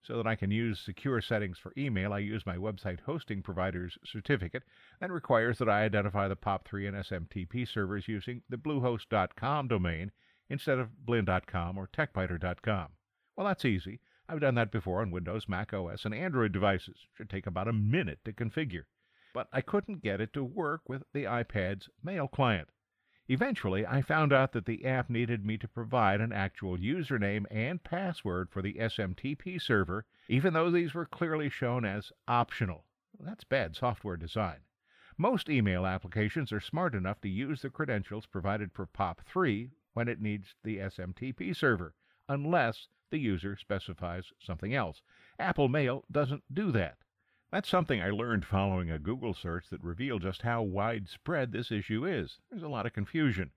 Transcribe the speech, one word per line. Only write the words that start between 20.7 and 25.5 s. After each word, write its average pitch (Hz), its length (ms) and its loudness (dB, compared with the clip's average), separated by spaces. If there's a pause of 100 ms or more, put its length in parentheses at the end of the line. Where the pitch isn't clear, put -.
with 135 140 -8 (100)
the 143 120 -2
iPad's 101 640 -2 (160)
mail 165 240 -2
client. 110 400 2 (600)
Eventually, 131 560 2
I 131 140 2
found 151 320 4
out 135 200 6
that 113 120 0
the 117 220 -2
app 131 240 0
needed 117 340 0
me 107 140 0